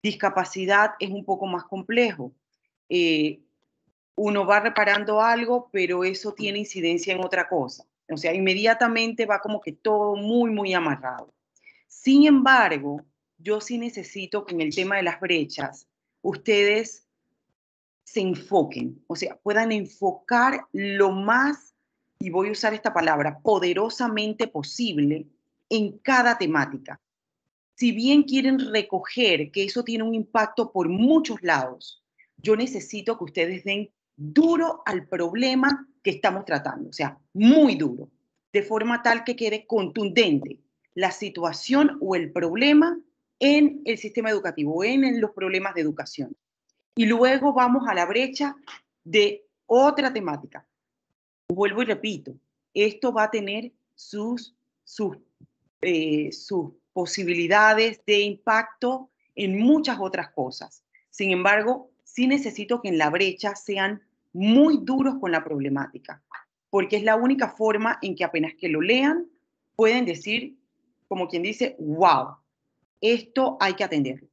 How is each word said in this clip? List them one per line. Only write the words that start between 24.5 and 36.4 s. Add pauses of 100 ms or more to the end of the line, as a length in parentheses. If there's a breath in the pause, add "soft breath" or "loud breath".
en
cada
temática. (760)
Si
bien
quieren (140)
recoger
que
eso
tiene
un
impacto
por
muchos
lados, (340 soft breath)
yo
necesito
que
ustedes
den (280)
duro
al
problema (160)
que
estamos